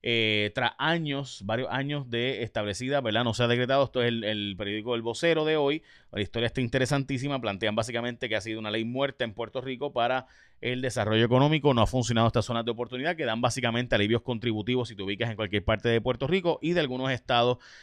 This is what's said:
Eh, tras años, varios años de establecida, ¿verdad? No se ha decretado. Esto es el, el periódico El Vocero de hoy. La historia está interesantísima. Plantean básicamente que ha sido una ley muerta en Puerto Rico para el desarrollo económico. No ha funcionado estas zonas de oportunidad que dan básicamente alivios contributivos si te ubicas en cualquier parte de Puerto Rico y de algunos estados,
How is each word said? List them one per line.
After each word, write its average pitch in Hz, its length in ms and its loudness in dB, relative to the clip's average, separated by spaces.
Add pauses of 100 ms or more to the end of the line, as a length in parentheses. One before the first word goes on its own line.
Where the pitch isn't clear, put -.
Eh, 107 460 2
tras 123 240 0
años, 143 680 -2
varios 117 260 -2
años 139 400 -4
de 120 320 -2
establecida, 120 580 -2
¿verdad? 113 220 0
No 113 100 2
se 123 80 -2
ha 117 60 4
decretado. 127 380 2
Esto 120 180 -2
es 120 60 2
el, 113 140 -2
el 101 320 -4
periódico 107 380 -4
El 117 80 -2
Vocero 156 440 0
de 156 120 2
hoy. 147 240 2 (300)
La 107 100 -4
historia 113 240 -2
está 131 160 -2
interesantísima. 135 800 -2
Plantean 107 340 0
básicamente 117 540 -2
que 110 60 0
ha 101 60 0
sido 110 180 -6
una 107 100 -6
ley 113 160 -2
muerta 131 380 -2
en 110 100 -4
Puerto 120 280 -6
Rico 131 320 -6
para 123 340 0 (340)
el 123 200 -2
desarrollo 110 440 2
económico. 143 480 4
No 117 80 4
ha 98 60 6
funcionado 117 400 2
estas 110 180 2
zonas 117 200 -4
de 120 60 -2
oportunidad 123 440 -4
que 156 100 -4
dan 113 160 -2
básicamente 120 540 0
alivios 107 260 4
contributivos 117 680 -2
si 110 60 -14
te 98 60 -12
ubicas 101 300 -2
en 104 60 -8
cualquier 101 260 -2
parte 110 260 2
de 117 120 4
Puerto 123 260 -2
Rico 175 340 0
y 165 120 0
de 170 80 4
algunos 127 280 -2
estados, 123 480 2 (260)